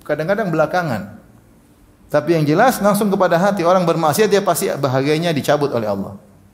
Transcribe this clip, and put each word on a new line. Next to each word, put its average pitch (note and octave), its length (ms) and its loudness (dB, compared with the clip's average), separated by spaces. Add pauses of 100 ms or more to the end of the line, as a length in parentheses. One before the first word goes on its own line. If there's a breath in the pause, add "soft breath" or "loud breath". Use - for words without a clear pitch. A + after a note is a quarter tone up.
kadang-kadang F3 480 -4
belakangan. D#3 720 -2 (880)
Tapi E3 240 0
yang D3+ 160 0
jelas G#3+ 320 2
langsung G3+ 320 0
kepada F3+ 240 2
hati. G3 240 0
Orang F3+ 240 2
bermaksiat, E3 400 2
dia G3 160 2
pasti G3+ 320 -2
bahagianya C#3+ 640 0
dicabut C#3+ 320 0
oleh A2+ 160 -4
Allah. G2+ 320 -6 (360)